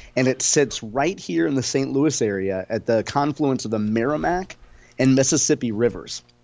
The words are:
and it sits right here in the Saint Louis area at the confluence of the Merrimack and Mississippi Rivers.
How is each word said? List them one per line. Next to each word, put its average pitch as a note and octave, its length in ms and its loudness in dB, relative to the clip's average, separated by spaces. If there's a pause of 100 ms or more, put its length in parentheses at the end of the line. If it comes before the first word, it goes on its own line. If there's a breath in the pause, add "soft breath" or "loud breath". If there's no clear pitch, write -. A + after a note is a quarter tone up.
(160 loud breath)
and B2+ 120 2
it B2+ 140 0
sits - 400 0
right C3+ 380 -4
here E3 260 -2
in D3 100 0
the B2+ 80 0
Saint C3+ 300 -2
Louis C#3+ 280 2
area G2 480 -2
at - 160 -4
the A2+ 180 2
confluence C#3+ 600 0
of G#2+ 60 -6
the A2 80 0
Merrimack D3+ 760 -2 (420 soft breath)
and C3 180 4
Mississippi C3 560 2
Rivers. G2+ 520 -2 (200)